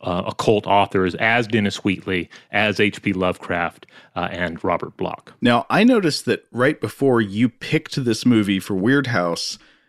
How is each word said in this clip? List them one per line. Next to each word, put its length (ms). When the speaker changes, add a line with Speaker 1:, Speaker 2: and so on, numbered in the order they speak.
Speaker 1:
uh, 220
occult 440
authors 480
as 320
Dennis 360
Wheatley, 460
as 260
H 240
P 100
Lovecraft, 760
uh, 160
and 320
Robert 340
Bloch. 440
Speaker 2:
Now, 280
I 140
noticed 440
that 260
right 280
before 400
you 280
picked 560
this 200
movie 360
for 140
Weird 340
House, 500